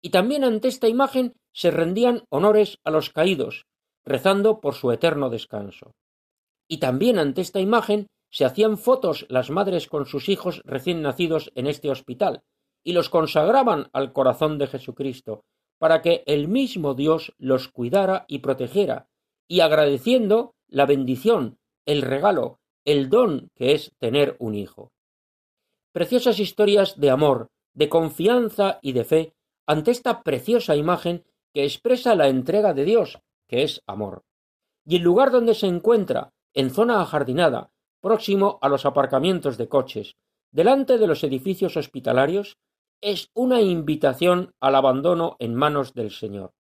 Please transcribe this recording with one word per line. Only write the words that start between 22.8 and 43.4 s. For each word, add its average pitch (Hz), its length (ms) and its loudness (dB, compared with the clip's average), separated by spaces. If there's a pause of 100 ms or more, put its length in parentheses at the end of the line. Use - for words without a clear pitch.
el 139 240 2
don 208 460 2
que 131 200 2
es - 240 -6
tener 135 420 0
un 110 160 -4
hijo. - 340 -12 (1000)
Preciosas 226 480 0
historias 202 580 2
de 143 120 4
amor, 131 400 2 (240)
de 151 140 0
confianza 196 920 0
y 135 120 -6
de 120 120 0
fe 160 300 0 (320)
ante 156 240 0
esta 240 320 -4
preciosa 160 520 0
imagen 170 500 -2 (300)
que 143 100 -2
expresa 233 500 0
la 151 140 4
entrega 160 440 0
de 139 120 -2
Dios, 214 360 0 (260)
que 123 160 -2
es 147 240 -6
amor. 98 380 -10 (600)
Y 165 100 0
el 175 60 0
lugar 214 280 4
donde 233 240 2
se 208 120 -2
encuentra, 180 640 0 (220)
en 135 160 0
zona 220 300 0
ajardinada, 143 720 -2 (300)
próximo 196 640 0
a 139 60 0
los 139 180 0
aparcamientos 139 720 0
de 117 100 -6
coches, - 480 -4 (340)
delante 247 480 2
de 214 80 4
los 156 160 0
edificios 165 540 -4
hospitalarios, 147 800 -2 (460)
es 208 320 -6
una 254 260 2